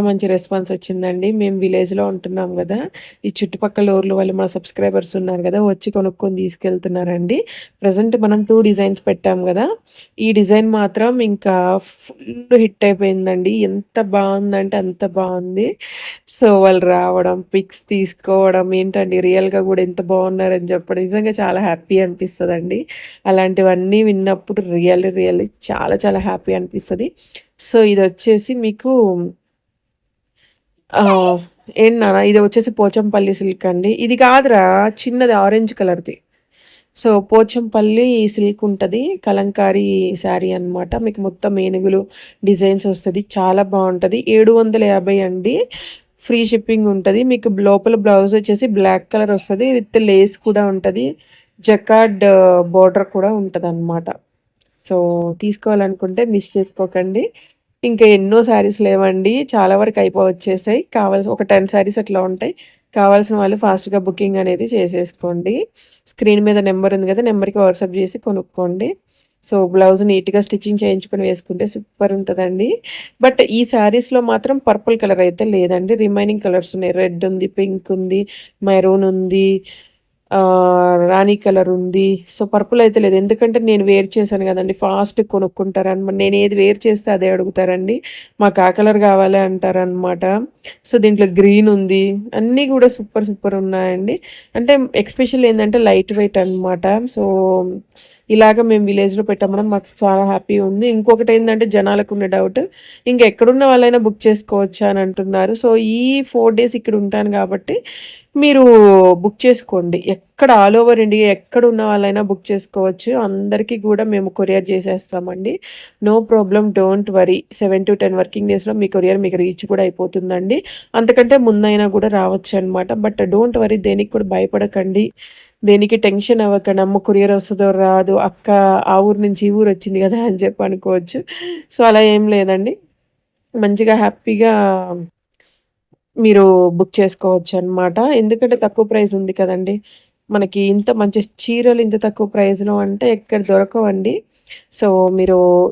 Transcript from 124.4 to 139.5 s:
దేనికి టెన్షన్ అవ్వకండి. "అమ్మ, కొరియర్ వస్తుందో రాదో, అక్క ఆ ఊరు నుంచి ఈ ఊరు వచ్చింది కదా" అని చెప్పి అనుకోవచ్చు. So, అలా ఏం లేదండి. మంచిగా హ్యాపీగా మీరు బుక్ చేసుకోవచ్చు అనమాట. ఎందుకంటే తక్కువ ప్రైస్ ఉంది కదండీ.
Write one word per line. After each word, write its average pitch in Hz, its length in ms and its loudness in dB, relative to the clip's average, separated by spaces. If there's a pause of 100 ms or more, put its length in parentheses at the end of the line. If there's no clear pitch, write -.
దేనికి 208 360 4
టెన్షన్ 214 420 0
అవ్వకండి. 202 400 0
"అమ్మ, 196 200 0
కొరియర్ 202 320 2
వస్తుందో 196 420 -2
రాదో, 190 480 2
అక్క - 240 -6 (380)
ఆ 190 160 2
ఊరు 208 200 2
నుంచి 202 220 -2
ఈ 202 80 2
ఊరు 214 180 2
వచ్చింది 190 320 -4
కదా" 196 220 0
అని 202 140 -2
చెప్పి 196 260 -4
అనుకోవచ్చు. 190 560 -4 (500)
So, - 160 -2
అలా 220 220 6
ఏం 214 220 2
లేదండి. 196 440 0 (800)
మంచిగా 220 440 2
హ్యాపీగా 220 560 0 (1600)
మీరు 208 260 6 (280)
బుక్ 185 220 -2
చేసుకోవచ్చు 185 640 -2
అనమాట. 180 420 -2 (180)
ఎందుకంటే 226 420 0
తక్కువ 214 280 -2
ప్రైస్ 208 280 0
ఉంది 190 200 -4
కదండీ. 185 420 -4 (540)